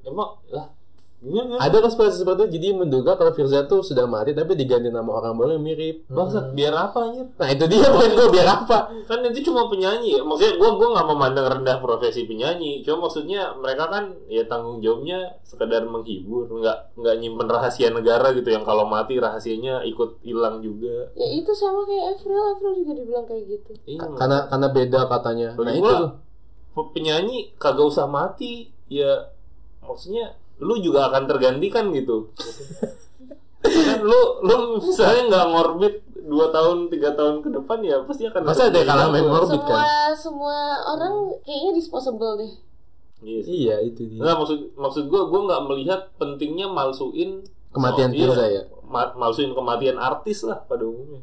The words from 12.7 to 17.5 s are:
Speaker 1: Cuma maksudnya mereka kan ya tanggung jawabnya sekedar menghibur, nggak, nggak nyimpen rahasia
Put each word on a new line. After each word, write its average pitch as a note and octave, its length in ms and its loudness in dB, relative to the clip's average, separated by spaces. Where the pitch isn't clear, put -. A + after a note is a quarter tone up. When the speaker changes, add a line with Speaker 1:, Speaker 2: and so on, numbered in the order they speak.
Speaker 1:
Cuma D#3+ 240 -2
maksudnya D#3+ 480 -4
mereka C3 320 -4
kan G3 400 -6
ya A2+ 180 -2
tanggung A#2 380 -6
jawabnya D#3 600 -2
sekedar A2+ 440 -2
menghibur, A2+ 640 -8
nggak, A2+ 480 -4
nggak A2+ 180 2
nyimpen A#2 300 -6
rahasia A#2+ 420 2